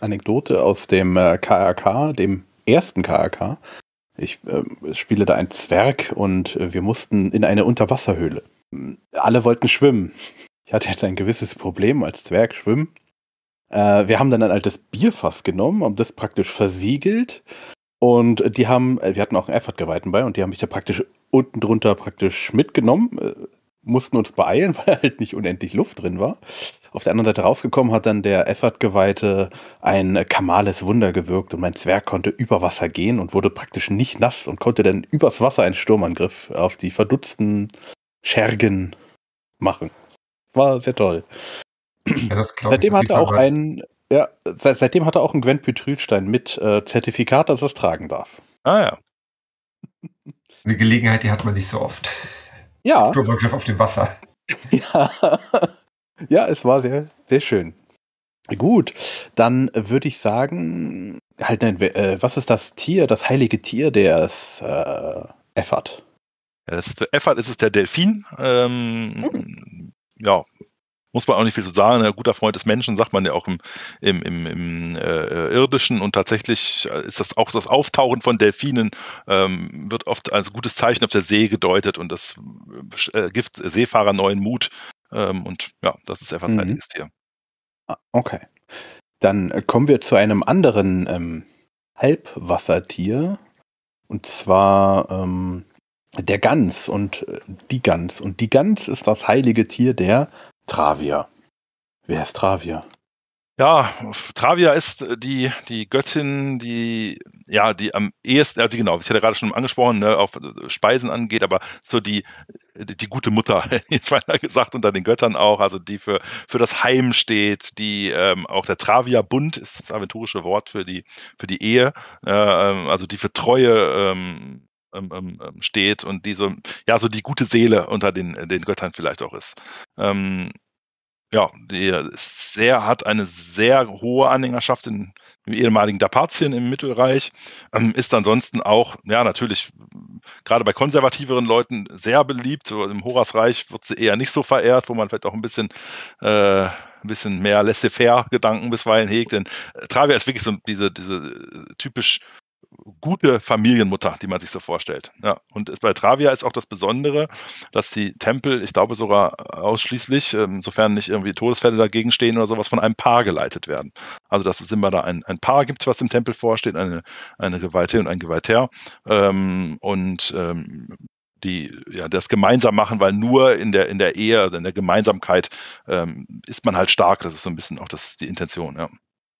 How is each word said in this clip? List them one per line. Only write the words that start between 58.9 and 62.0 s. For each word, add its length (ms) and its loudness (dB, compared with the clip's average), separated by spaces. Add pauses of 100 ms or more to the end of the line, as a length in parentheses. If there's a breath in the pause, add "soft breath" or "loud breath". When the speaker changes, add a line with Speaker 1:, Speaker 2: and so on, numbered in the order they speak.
Speaker 1:
dann 380 4
würde 340 0
ich 120 -6
sagen, 1000 -4 (200)
halt, 220 -2
nein, 180 0
wer, 160 0
äh, 260 0